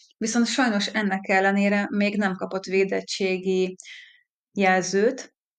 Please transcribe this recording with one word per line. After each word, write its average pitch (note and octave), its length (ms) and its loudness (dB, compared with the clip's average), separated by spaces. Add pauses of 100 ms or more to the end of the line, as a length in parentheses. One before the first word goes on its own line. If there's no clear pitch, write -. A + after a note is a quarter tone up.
(160)
viszont A3+ 300 0
sajnos A3 400 0
ennek G3 420 -2
ellenére G3+ 640 2
még G3+ 260 0
nem G3+ 180 0
kapott F#3+ 300 -6
védettségi F#3+ 1120 0 (760)
jelzőt, F#3+ 840 0 (240)